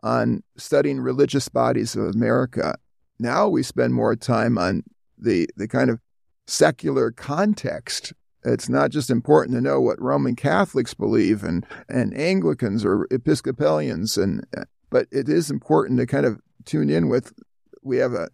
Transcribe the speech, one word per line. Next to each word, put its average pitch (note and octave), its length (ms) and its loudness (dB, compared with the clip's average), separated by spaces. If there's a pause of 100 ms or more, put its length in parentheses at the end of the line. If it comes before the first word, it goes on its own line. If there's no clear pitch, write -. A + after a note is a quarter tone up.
on A#2+ 400 0 (140)
studying C#3 440 0
religious C3 480 0
bodies A#2+ 460 0
of G#2 120 -2
America. A#2 680 0 (460)
Now C#3+ 280 0
we D3+ 140 0
spend B2 320 0
more A2+ 220 0
time A#2 420 0
on F2 240 0 (360)
the, G2 380 0
the G#2 120 -6
kind B2+ 220 2
of A#2+ 100 -2 (460)
secular C#3 640 2
context. - 1000 -4 (320)
It's A#2+ 240 0
not C3 240 0
just C#3 180 -4
important C3 460 2
to A#2+ 40 0
know C#3 200 0
what A#2+ 200 0
Roman C3 360 0
Catholics D#3 580 0
believe G#2 480 2
and, F2 240 -2 (220)
and A#2 280 -2
Anglicans D3+ 680 0
or F#2+ 260 2
Episcopalians, C3+ 1040 0
and, - 300 -2 (420)
but B2+ 220 0
it C3+ 180 -4
is D#3 220 0
important C#3 480 2
to B2 80 0
kind C#3+ 200 0
of A2+ 120 -2 (260)
tune D3+ 240 -2
in D#3 200 2
with, B2 240 -2 (500)
we C3 140 -2
have B2 160 0
a, E2+ 220 -4